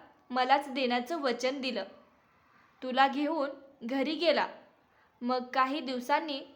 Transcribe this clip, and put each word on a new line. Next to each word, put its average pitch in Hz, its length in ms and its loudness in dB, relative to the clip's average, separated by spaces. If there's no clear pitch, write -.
मलाच 262 400 2
देण्याचं 254 520 -2
वचन 254 400 -2
दिलं. 233 220 -4
तुला 254 240 4
घेऊन 285 420 -2
घरी 269 320 -2
गेला. 285 320 2
मग 247 220 0
काही 262 360 0
दिवसांनी 277 640 -2